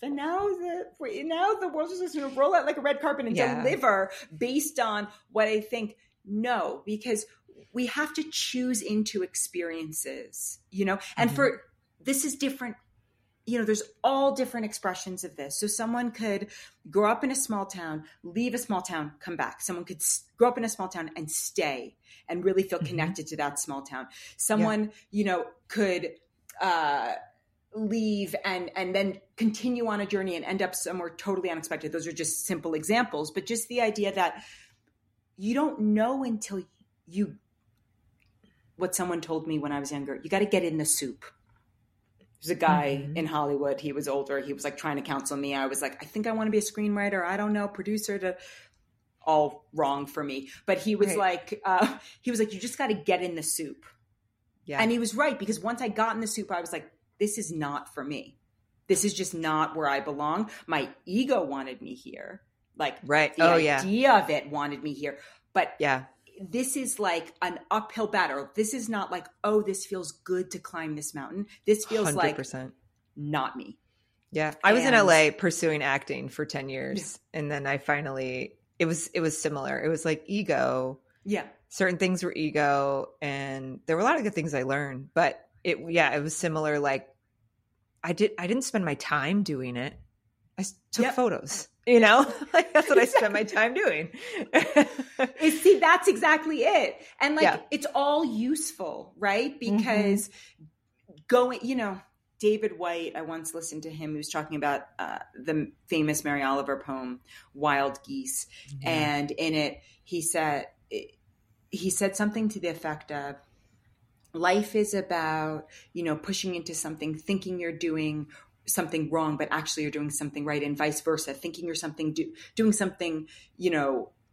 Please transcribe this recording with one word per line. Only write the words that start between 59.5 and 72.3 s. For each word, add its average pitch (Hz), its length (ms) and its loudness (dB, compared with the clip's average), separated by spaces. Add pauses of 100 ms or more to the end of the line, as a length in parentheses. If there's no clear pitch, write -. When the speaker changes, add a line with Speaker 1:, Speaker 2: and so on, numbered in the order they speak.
Speaker 1:
where 156 120 0
I 139 120 2
belong." 151 500 -2 (160)
My 156 220 0 (180)
ego 220 380 2
wanted 135 360 -6
me - 140 -12
here. - 480 -16 (340)
Like, 143 280 -2
Speaker 2:
Right. 147 320 4
Speaker 1:
the 165 160 8
Speaker 2:
Oh, 170 40 8
yeah. 147 240 4
Speaker 1:
idea 233 340 6
of 196 160 4
it 147 200 -2
wanted 143 320 -4
me 147 120 -6
here. 143 240 -8 (340)
But - 260 0
Speaker 2:
Yeah. 131 280 2 (340)
Speaker 1:
this 240 360 -4
is, 262 220 -4
like, 170 440 -2
an 175 180 -2 (100)
uphill 214 360 0
battle. 151 480 0
This 214 200 0
is 226 140 -6
not 208 240 -4
like, 175 140 -6 (180)
"Oh, 208 180 4
this 196 220 -4
feels 180 260 -8
good 185 420 -4
to 185 60 -8
climb 160 380 -8
this - 180 -8
mountain." 160 320 -8 (200)
This 214 180 4
feels 220 300 0
like 170 100 2
Speaker 2:
Hundred 151 120 0